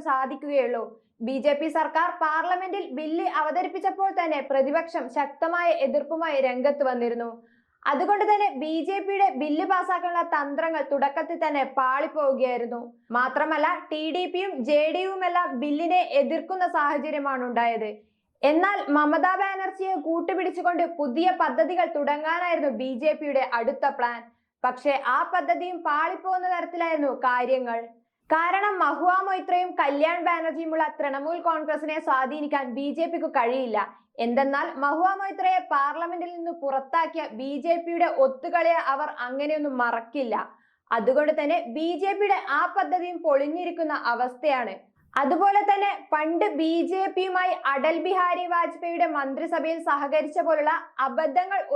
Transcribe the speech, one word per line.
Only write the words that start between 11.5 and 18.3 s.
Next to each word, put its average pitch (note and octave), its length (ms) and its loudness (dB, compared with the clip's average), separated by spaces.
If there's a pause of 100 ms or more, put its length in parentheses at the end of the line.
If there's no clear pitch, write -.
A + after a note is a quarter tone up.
പാളിപ്പോവുകയായിരുന്നു. C4 1040 0 (380)
മാത്രമല്ല, D4 480 2 (260)
ടി D#4 100 -4 (140)
ഡി F4+ 160 0
പിയും F#4 200 -4 (180)
ജെ D4 120 6 (120)
ഡി F4+ 100 0
യുവും F#4+ 240 -4
എല്ലാം F4 200 2 (140)
ബില്ലിനെ E4 400 2 (200)
എതിർക്കുന്ന E4+ 440 -2 (120)
സാഹചര്യമാണ് C#4+ 720 0
ഉണ്ടായത്. A#3 400 0 (580)